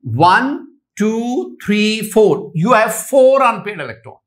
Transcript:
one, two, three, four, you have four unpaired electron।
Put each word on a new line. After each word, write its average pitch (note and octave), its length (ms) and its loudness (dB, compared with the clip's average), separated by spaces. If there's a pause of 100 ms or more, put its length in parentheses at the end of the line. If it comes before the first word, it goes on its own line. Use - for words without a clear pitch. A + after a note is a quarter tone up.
one, F3 460 2 (480)
two, A#3 580 -4 (100)
three, G#3+ 360 0 (120)
four, F#3+ 420 2
you F#3+ 180 0
have A3 200 2
four C4+ 480 2
unpaired G3+ 400 -2
electron। A#2 460 -14